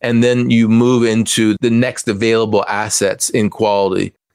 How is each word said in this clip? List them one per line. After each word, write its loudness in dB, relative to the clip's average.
and 0
then 0
you 2
move 4
into 0
the 0
next -2
available 0
assets -4
in 0
quality -2